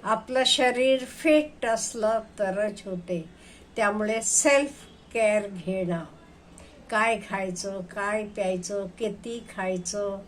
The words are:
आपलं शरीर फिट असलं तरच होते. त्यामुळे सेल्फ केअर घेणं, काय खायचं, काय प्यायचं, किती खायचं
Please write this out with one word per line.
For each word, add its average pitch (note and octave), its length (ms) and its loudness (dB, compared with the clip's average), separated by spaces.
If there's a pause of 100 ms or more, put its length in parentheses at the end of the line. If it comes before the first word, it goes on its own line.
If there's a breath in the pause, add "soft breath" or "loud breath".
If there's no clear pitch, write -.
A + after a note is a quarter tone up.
आपलं A#3+ 420 0
शरीर B3+ 600 4
फिट D4+ 600 2
असलं A3+ 540 0 (200)
तरच G3+ 460 -2
होते. F3 440 -6 (460 loud breath)
त्यामुळे G#3+ 460 2
सेल्फ C#4+ 500 4 (420)
केअर G#3+ 340 2
घेणं, F3 560 -4 (880 loud breath)
काय A3 300 2 (100)
खायचं, G3 520 -6
काय G#3 440 -4
प्यायचं, F#3+ 640 -4 (120)
किती A3+ 560 -6
खायचं G3 600 -4 (100)